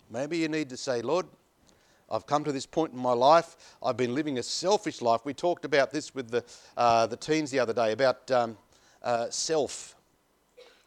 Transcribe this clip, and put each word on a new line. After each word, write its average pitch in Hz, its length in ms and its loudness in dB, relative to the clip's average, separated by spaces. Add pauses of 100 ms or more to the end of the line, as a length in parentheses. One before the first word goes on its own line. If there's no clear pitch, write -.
(120)
maybe 147 280 -6
you 160 100 -2
need 151 220 -4
to 127 80 -10
say, 123 240 -4
"Lord, 156 240 -2 (840)
I've 107 160 -4
come 147 180 0
to 151 80 -2
this 131 120 -6
point 156 300 -2
in 127 40 -10
my 127 140 0
life. 143 720 4
I've 120 160 -2
been 120 160 0
living 147 240 -2
a 113 40 -4
selfish 175 600 -2
life." 117 240 2
We 139 80 -6
talked 175 320 -2
about 139 240 2
this 147 240 -8
with 123 160 -10
the, 117 120 -2 (360)
uh, 117 280 6
the 113 120 -10
teens 156 320 -2
the 131 80 0
other 113 160 0
day, 113 180 2
about, 127 380 0
um, 120 260 0 (460)
uh, 117 260 -2
self. - 680 -4 (920)